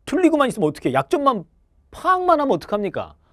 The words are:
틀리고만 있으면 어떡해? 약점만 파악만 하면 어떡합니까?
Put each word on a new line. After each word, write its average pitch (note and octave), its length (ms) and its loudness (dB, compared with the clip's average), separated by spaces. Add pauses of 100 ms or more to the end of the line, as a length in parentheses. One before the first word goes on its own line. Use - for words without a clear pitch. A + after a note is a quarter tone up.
틀리고만 D#4 420 2
있으면 F#3 220 -2
어떡해? D3 240 -4
약점만 A#3+ 500 0 (480)
파악만 F4 480 2
하면 C#4 160 0
어떡합니까? D#3+ 600 -6 (180)